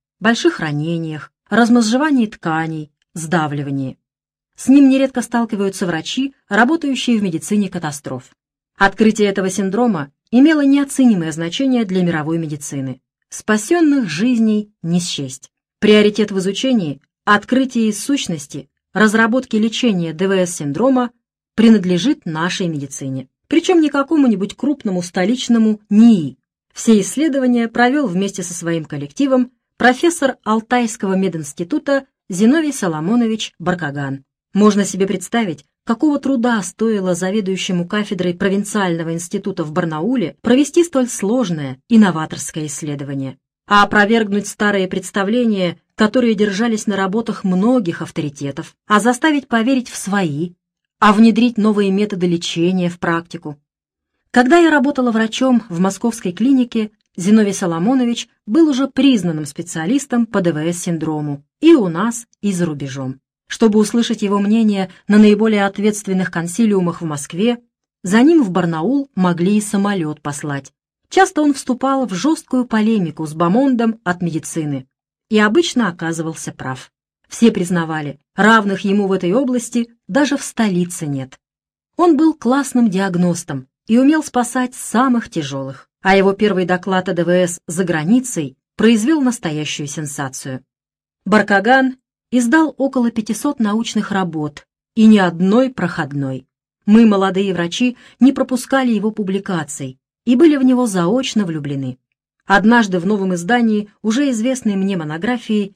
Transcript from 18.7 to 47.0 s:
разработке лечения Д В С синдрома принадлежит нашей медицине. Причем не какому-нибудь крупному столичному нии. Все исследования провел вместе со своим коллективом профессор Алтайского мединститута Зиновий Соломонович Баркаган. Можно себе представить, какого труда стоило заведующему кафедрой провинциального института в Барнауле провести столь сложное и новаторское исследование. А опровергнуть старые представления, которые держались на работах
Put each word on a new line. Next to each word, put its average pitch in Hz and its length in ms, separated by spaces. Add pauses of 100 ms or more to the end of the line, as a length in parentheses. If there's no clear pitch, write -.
разработке 220 680
лечения 208 520
Д 175 160
В 190 40
С 180 240
синдрома 240 560 (420)
принадлежит 214 720
нашей 170 420
медицине. 139 600 (200)
Причем 339 320
не 302 100
какому-нибудь 269 640
крупному 196 480
столичному 214 800 (100)
нии. 202 480 (340)
Все 220 260
исследования 254 680
провел 247 400
вместе 196 340
со 175 140
своим 165 300
коллективом 247 640 (240)
профессор 262 720
Алтайского 220 680
мединститута 190 920 (240)
Зиновий 262 420
Соломонович 214 880
Баркаган. 143 640 (300)
Можно 202 320
себе 190 220
представить, 196 580 (180)
какого 277 360
труда 240 420
стоило 196 540
заведующему 185 720
кафедрой 180 480
провинциального 190 760
института 185 520
в 151 100
Барнауле 170 680
провести 277 420
столь 262 260
сложное 175 720 (100)
и 226 80
новаторское 156 720
исследование. 139 720 (280)
А 202 160
опровергнуть 208 640
старые 202 400
представления, 196 920 (160)
которые 220 400
держались 208 500
на 202 100
работах 196 480